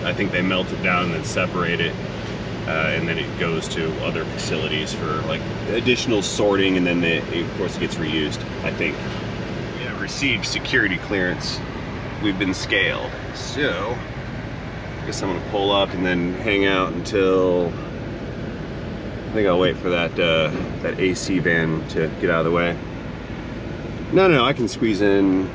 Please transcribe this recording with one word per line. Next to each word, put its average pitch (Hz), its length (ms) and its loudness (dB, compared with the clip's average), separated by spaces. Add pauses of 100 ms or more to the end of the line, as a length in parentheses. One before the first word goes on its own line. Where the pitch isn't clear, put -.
I 87 100 0
think 98 180 0
they 90 100 0
melt 92 300 2
it 90 120 -4
down 90 220 2
and 85 100 0
then 78 100 -4
separate 87 560 0
it, 82 120 0 (720)
uh, 80 300 0
and 82 140 0
then 80 80 -2
it 78 220 -4
goes 82 300 0
to 80 220 -2 (140)
other 80 180 -2
facilities 78 720 -2
for, 78 300 -2
like, 78 180 -2 (280)
additional 117 520 2
sorting, 95 560 4
and 90 80 4
then 87 160 2
they, 82 160 4 (240)
of - 160 -4
course 90 180 -2
it 92 60 -4
gets 85 140 -2
reused, 78 460 -2 (220)
I - 80 -2
think. 78 240 -2 (840)
We - 80 -6
have - 140 -6
received 113 460 -2
security 104 540 0
clearance. 90 600 -2 (640)
We've 98 160 0
been 92 140 0
scaled. 82 580 0 (240)
So, 113 640 -2 (1040)
I - 40 -6
guess - 160 -4
I'm 101 120 -2
gonna 85 180 -4
pull 101 200 4
up 98 220 4
and 92 120 0
then 90 280 2
hang 101 320 2
out 95 260 4
until, 92 800 2 (1600)
I - 20 -6
think 107 160 4
I'll 87 120 4
wait 87 180 4
for 95 120 -2
that, 85 300 2
uh, 80 320 4 (300)
that 85 180 -2
A 92 140 4
C 92 260 0
van 80 500 2
to 80 200 0 (100)
get 92 100 2
out 82 100 4
of 80 60 2
the 82 60 2
way. 85 240 2 (1400)
No, 190 160 8
no, 170 80 8
no, 123 80 6
I 131 80 4
can 127 160 0
squeeze 110 320 2
in. 98 560 4